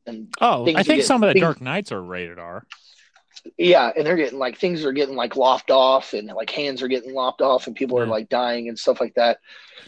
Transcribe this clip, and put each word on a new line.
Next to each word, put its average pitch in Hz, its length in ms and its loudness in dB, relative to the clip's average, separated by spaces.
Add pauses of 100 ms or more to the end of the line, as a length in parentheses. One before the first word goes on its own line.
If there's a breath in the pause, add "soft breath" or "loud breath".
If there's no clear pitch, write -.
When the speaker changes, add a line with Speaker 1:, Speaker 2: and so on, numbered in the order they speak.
Speaker 1:
and 220 340 -14
Speaker 2:
Oh, 175 240 2
Speaker 1:
things 160 120 2
Speaker 2:
I 175 40 4
Speaker 1:
are 196 40 2
Speaker 2:
think 311 140 4
Speaker 1:
getting, - 80 2
Speaker 2:
some 247 160 4
of 202 60 6
the 156 60 6
Speaker 1:
things 185 80 6
Speaker 2:
Dark 160 180 0
Knights 147 320 -6
are 98 100 -8
rated 87 360 -10
R. 87 280 -14 (920 soft breath)
Speaker 1:
Yeah, 165 360 4
and 151 120 -2
they're 175 100 2
getting, 135 220 -2
like, 127 200 -4
things 175 260 -2
are 135 80 -2
getting, 135 240 -2
like, 120 200 -4
lopped 131 340 2
off, 131 440 4
and, 107 140 -8
like, 104 220 -8
hands 139 320 -6
are 131 60 -4
getting 127 240 -4
lopped 131 300 -4
off, 135 240 2
and 117 100 -12
people 123 220 -2
are, 120 60 0
Speaker 2:
Yeah. 113 60 -2
Speaker 1:
like, 110 200 -4
dying 120 400 -2
and 113 80 -12
stuff - 220 0
like 135 140 -4
that. 117 240 2 (500 loud breath)